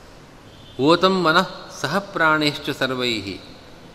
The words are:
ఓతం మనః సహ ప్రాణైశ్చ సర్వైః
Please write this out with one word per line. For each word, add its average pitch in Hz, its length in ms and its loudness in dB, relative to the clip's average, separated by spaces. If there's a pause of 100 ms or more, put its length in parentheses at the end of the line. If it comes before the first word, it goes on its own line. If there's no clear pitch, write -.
(800)
ఓతం 175 420 4
మనః 165 220 4 (380)
సహ 151 160 -2
ప్రాణైశ్చ 156 760 0
సర్వైః 120 640 -4 (560)